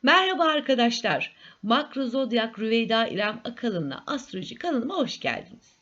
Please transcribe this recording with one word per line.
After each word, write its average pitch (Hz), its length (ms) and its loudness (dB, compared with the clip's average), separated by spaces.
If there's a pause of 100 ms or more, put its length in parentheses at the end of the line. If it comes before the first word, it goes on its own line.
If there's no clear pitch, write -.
Merhaba 370 360 6
arkadaşlar. 240 920 2 (280)
Makro 269 420 0
Zodyak 226 540 -2
Rüveyda 226 480 2
İrem 208 360 -4
Akalın'la 185 640 -4
Astroloji 190 480 -8
kanalıma 302 400 -2
hoş - 240 -2
geldiniz. - 640 -8